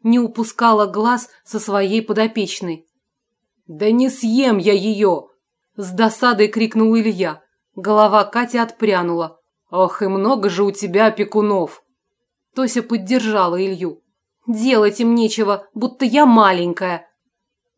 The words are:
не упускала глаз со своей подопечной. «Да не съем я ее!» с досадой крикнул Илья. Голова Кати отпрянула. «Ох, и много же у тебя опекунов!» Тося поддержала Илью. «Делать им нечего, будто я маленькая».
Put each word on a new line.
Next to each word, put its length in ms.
не 160
упускала 680
глаз 440
со 140
своей 440
подопечной. 840
«Да 240
не 200
съем 480
я 160
ее!» 540
с 140
досадой 580
крикнул 480
Илья. 460
Голова 500
Кати 340
отпрянула. 840
«Ох, 320
и 40
много 440
же 140
у 60
тебя 360
опекунов!» 760
Тося 280
поддержала 800
Илью. 400
«Делать 540
им 140
нечего, 600
будто 300
я 220
маленькая». 840